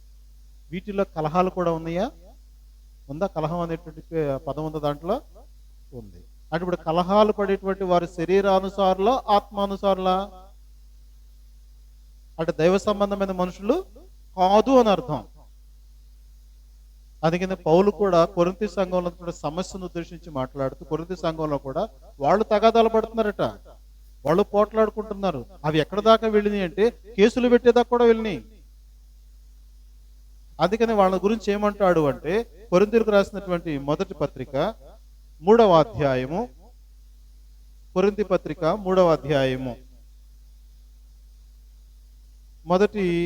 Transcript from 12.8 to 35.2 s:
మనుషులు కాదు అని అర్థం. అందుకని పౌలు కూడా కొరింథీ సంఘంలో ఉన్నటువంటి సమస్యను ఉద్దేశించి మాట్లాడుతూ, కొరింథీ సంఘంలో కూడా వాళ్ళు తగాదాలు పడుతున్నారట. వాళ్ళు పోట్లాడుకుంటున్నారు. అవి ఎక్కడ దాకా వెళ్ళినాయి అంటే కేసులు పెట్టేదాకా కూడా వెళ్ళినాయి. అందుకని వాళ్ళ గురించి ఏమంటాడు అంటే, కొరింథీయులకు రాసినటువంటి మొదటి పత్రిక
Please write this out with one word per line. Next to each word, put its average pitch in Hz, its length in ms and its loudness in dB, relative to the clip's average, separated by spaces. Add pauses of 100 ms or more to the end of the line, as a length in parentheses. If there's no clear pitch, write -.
మనుషులు 190 520 -4 (520)
కాదు 196 340 4 (100)
అని 220 80 4
అర్థం. 147 360 -2 (2000)
అందుకని 180 320 -2
పౌలు 180 340 4
కూడా 185 340 2
కొరింథీ 180 440 -2
సంఘంలో 180 300 -4
ఉన్నటువంటి 175 380 -8
సమస్యను 185 480 -8
ఉద్దేశించి 170 460 -14
మాట్లాడుతూ, 135 540 -8
కొరింథీ 170 320 -8
సంఘంలో 156 420 -4
కూడా 143 300 -6 (320)
వాళ్ళు 180 240 2
తగాదాలు 226 440 4
పడుతున్నారట. 220 540 -2 (840)
వాళ్ళు 180 160 4
పోట్లాడుకుంటున్నారు. 202 1040 -2 (180)
అవి 156 140 0
ఎక్కడ 190 220 -2
దాకా 220 280 4
వెళ్ళినాయి 208 340 0
అంటే 190 280 0
కేసులు 240 580 0
పెట్టేదాకా 240 400 4
కూడా 240 160 2
వెళ్ళినాయి. 220 400 2 (2250)
అందుకని 220 320 0
వాళ్ళ 190 240 4
గురించి 208 360 -2
ఏమంటాడు 202 540 2
అంటే, 156 380 -2 (260)
కొరింథీయులకు 214 400 2
రాసినటువంటి 190 680 -2
మొదటి 151 360 -4
పత్రిక 143 600 -4 (640)